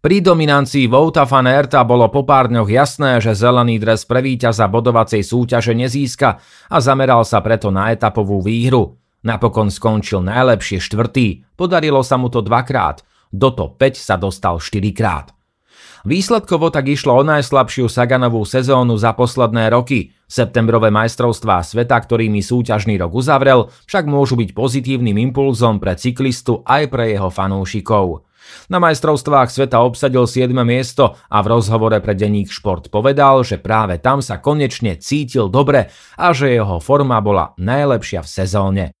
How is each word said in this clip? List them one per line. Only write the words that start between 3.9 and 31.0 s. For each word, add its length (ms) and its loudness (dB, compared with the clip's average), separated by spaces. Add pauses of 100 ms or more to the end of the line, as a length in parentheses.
pre 120 0
víťaza 480 0
bodovacej 560 0
súťaže 520 0
nezíska 640 -2 (320)
a 120 -2
zameral 400 4
sa 200 0
preto 320 0
na 200 0
etapovú 480 -2
výhru. 600 0 (200)
Napokon 480 -2
skončil 520 -2
najlepšie 600 0
štvrtý, 760 -4
podarilo 480 0
sa 120 0
mu 120 -2
to 120 -2
dvakrát, 600 -2 (280)
do 240 2
top 240 -8
päť 240 2
sa 120 -2
dostal 480 -4
štyrikrát. 680 -4 (760)
Výsledkovo 640 0
tak 160 -2
išlo 320 0
o 80 4
najslabšiu 640 0
Saganovú 560 0
sezónu 560 0
za 160 0
posledné 560 0
roky. 400 -2 (160)
Septembrové 640 0
majstrovstvá 720 -2
sveta, 320 -2
ktorými 480 -2
súťažný 560 -2
rok 160 -2
uzavrel, 560 2 (160)
však 160 -2
môžu 320 0
byť 160 -2
pozitívnym 640 -2
impulzom 640 0
pre 160 -4
cyklistu 720 -4
aj 240 0
pre 240 -2
jeho 160 -4
fanúšikov. 960 -4 (400)
Na 160 0
majstrovstvách 640 2
sveta 320 0
obsadil 480 2
siedme 400 -2
miesto 480 0 (160)